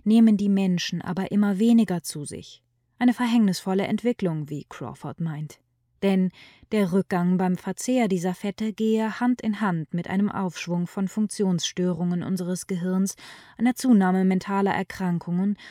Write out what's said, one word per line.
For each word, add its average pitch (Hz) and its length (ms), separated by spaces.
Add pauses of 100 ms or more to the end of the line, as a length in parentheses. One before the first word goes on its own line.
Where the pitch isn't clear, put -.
nehmen 220 340
die 202 100
Menschen 190 540
aber 180 280
immer 202 280
weniger 226 440
zu 147 220
sich. - 380 (360)
Eine 247 160
verhängnisvolle 202 680
Entwicklung, 180 640
wie 147 180
Crawford 135 520
meint. 156 400 (420)
Denn 190 280 (420)
der 202 200
Rückgang 180 460
beim 180 180
Verzehr 233 520
dieser 180 260
Fette 208 380
gehe 220 480
Hand 247 200
in 208 200
Hand 170 340
mit 175 160
einem 202 180
Aufschwung 175 600
von 196 180
Funktionsstörungen 180 1200
unseres 180 420
Gehirns, 185 480 (420)
einer 240 200
Zunahme 190 480
mentaler 190 480
Erkrankungen 185 840 (140)